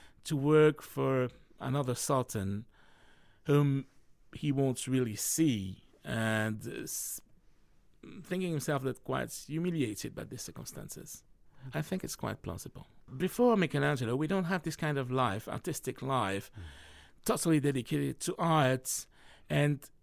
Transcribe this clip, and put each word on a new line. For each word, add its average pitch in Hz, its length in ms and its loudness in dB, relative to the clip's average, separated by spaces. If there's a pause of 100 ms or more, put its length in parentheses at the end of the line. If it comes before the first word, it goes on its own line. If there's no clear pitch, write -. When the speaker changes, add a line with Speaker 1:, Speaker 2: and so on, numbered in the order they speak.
(240)
Speaker 1:
to 156 120 -2
work 151 460 8
for 135 460 0 (300)
another 127 380 0
sultan 110 680 -2 (760)
whom 143 420 4 (460)
he 147 200 -2
won't 135 340 0
really 127 300 0
see, 107 640 0 (220)
and, 110 640 0
uh, - 160 -8
s-, - 360 -8 (1000)
thinking 180 280 -4
himself 147 340 -2
that 131 180 -4
quite 131 300 -4 (160)
humiliated 151 680 -2
by - 100 -8
these - 180 -12
circumstances. - 840 -12 (500)
I 156 80 -2
think 185 220 -6
it's - 200 -6
quite 104 180 -4
plausible. - 440 -10 (300)
Before 220 400 4
Michelangelo, 143 580 2
we 151 140 0
don't 190 240 0
have 180 100 -2
this 160 140 -6
kind 151 220 -2
of 127 120 -2
life, 120 380 0
artistic - 540 -6
life, 110 520 -2
Speaker 2:
Mm. 92 80 -14 (640)
Speaker 1:
totally 165 360 4
dedicated 139 680 0
to - 120 -2
art, 147 680 2 (440)
and 147 280 4 (240)